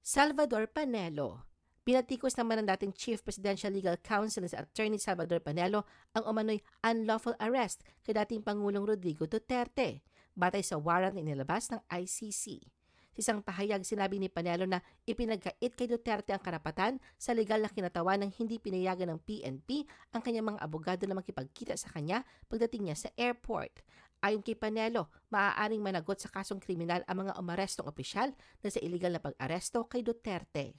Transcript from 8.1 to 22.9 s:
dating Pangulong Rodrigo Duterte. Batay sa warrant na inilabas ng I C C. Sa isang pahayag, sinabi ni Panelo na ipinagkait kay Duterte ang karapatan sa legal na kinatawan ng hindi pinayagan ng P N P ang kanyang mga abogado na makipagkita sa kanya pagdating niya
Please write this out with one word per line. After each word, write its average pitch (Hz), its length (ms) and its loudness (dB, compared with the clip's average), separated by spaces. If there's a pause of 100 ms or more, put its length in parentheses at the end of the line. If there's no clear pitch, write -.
dating 214 300 0
Pangulong 202 420 0
Rodrigo 180 400 0
Duterte. 226 760 0 (320)
Batay 185 320 2
sa 156 160 -2
warrant 180 320 4
na 185 80 -6
inilabas 151 480 -2
ng 226 100 -4 (140)
I 180 160 -4
C 214 240 -6
C. - 240 -6 (520)
Sa 220 240 2
isang 208 80 -2
pahayag, 196 420 0
sinabi 196 320 2
ni 190 160 0
Panelo 175 320 2
na 185 160 2 (240)
ipinagkait 226 720 0
kay 247 140 0
Duterte 233 400 0
ang 196 100 0
karapatan 202 640 -2 (180)
sa 247 140 0
legal 220 240 4
na 214 100 2
kinatawan 185 540 2
ng 196 160 -2
hindi 226 180 -2
pinayagan 185 560 0
ng 160 120 -6
P 214 180 -6
N 135 220 -6
P 285 200 -2 (300)
ang 233 100 -2
kanyang 220 300 0
mga - 80 -10
abogado 160 420 -2
na 196 140 -2
makipagkita - 640 -6
sa - 100 -10
kanya 170 320 -2 (260)
pagdating 226 400 0
niya 151 200 -6